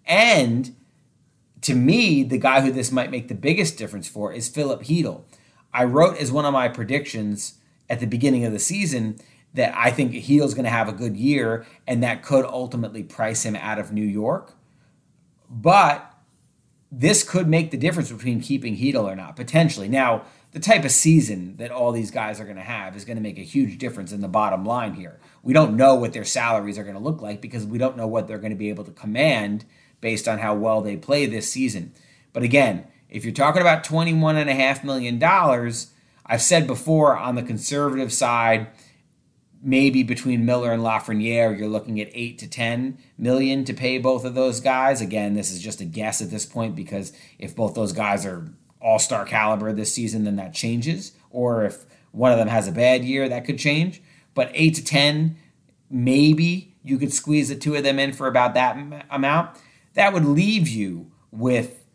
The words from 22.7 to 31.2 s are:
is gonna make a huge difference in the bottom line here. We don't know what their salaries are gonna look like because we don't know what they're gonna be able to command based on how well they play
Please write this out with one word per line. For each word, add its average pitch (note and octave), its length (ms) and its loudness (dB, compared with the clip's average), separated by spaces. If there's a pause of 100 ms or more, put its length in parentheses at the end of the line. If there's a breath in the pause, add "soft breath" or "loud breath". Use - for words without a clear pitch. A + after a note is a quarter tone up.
is G2+ 80 -14
gonna A2+ 180 -8
make G2 160 -8
a G2+ 40 -14
huge A2+ 360 -2
difference G2+ 340 -8
in G#2 100 -8
the G2 60 -6
bottom F#2+ 360 0
line A2+ 300 -4
here. E2+ 260 -16 (240 soft breath)
We B2+ 100 0
don't A2+ 220 6
know C3+ 200 8
what A#2+ 180 -2
their A2 100 -8
salaries G#2+ 540 -2
are G#2 60 -10
gonna G2 160 -12
look D#3 220 -4
like G#2 200 -10
because A2+ 240 -8
we A2+ 120 -6
don't B2+ 200 -2
know A2+ 100 -4
what A2 200 -2
they're G#2+ 100 -10
gonna G#2+ 180 -8
be G#2 140 -6
able G2+ 160 -8
to - 60 -20
command G#2+ 760 -2 (340 soft breath)
based A2+ 280 -4
on G#2+ 120 0
how G#2+ 160 -2
well A2 260 0
they G2+ 140 -6
play C#3 300 0